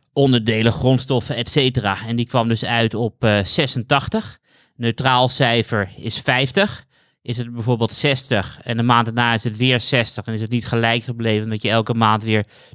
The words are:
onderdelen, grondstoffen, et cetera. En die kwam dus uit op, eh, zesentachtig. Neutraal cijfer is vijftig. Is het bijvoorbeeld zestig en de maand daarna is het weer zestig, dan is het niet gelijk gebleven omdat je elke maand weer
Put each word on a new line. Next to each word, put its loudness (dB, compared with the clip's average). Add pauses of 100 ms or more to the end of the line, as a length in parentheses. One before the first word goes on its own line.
(120)
onderdelen, 2
grondstoffen, 0
et -4
cetera. 0 (100)
En -2
die 0
kwam 0
dus 0
uit 0
op, -4
eh, 4
zesentachtig. -2 (380)
Neutraal 2
cijfer 0
is -6
vijftig. 0 (380)
Is -6
het -6
bijvoorbeeld 0
zestig -2
en -6
de 0
maand 4
daarna 0
is -2
het -4
weer 2
zestig, -2
dan -6
is -4
het -6
niet -2
gelijk 0
gebleven -2
omdat -6
je -2
elke 0
maand 4
weer 0 (300)